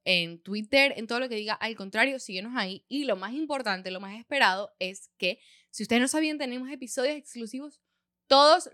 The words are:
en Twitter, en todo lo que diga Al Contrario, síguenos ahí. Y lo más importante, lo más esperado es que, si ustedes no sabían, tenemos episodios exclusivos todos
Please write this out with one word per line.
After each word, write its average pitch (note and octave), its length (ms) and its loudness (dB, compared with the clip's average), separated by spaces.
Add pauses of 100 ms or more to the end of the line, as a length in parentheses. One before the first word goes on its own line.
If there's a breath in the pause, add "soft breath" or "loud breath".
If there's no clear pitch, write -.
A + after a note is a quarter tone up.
en E3+ 380 0
Twitter, G#3+ 560 2
en A3 100 -8
todo A#3+ 120 -2
lo C4 80 -4
que A#3 80 -8
diga G#3+ 200 -4
Al A3 200 -6
Contrario, A3 440 -6
síguenos G#3 360 -10
ahí. G3 320 -6
Y C#4 180 -6
lo A3 100 -2
más G3 180 -10
importante, B3 560 -6
lo F#3 100 -8
más G3+ 200 -14
esperado G#3+ 600 2
es F#3 380 -8
que, F#3 220 -2 (320 soft breath)
si - 120 -10
ustedes A#3 180 2
no C4 60 4
sabían, D#4 300 0
tenemos B3+ 340 -6
episodios C4+ 440 -2
exclusivos C4 640 -12 (460)
todos D4 460 8